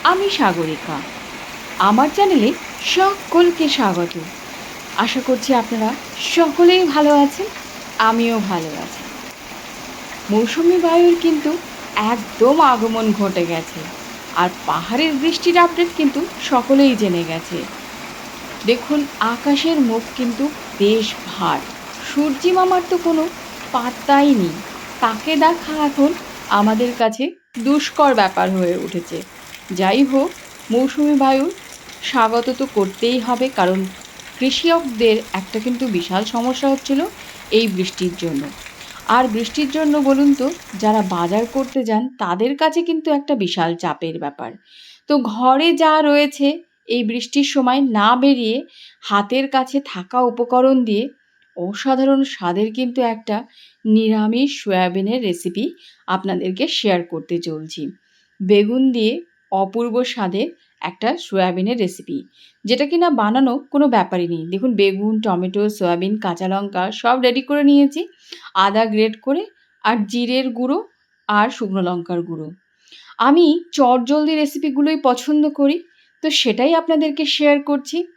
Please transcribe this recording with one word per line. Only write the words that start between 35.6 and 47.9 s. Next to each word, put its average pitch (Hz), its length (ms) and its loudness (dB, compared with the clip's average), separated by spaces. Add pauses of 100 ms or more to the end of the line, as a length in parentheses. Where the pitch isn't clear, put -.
বিশাল 185 360 -2
সমস্যা 247 460 -2
হচ্ছিল 269 300 0 (520)
এই 226 160 4
বৃষ্টির 185 500 -2
জন্য। 147 260 -4 (640)
আর 247 200 4
বৃষ্টির 233 440 -2
জন্য 302 260 2
বলুন 277 360 4
তো, 269 160 0 (300)
যারা 214 220 2
বাজার 185 440 0
করতে 262 380 -4
যান 226 260 0 (100)
তাদের 214 380 -2
কাছে 320 240 2
কিন্তু 320 300 -2
একটা 285 240 0
বিশাল 170 400 -2
চাপের 165 440 -6
ব্যাপার। 143 320 -10 (560)
তো 294 100 2
ঘরে 254 560 2
যা 311 280 4
রয়েছে 294 580 2 (280)
এই 240 160 0
বৃষ্টির 233 400 -2
সময় 269 380 2
না 226 340 4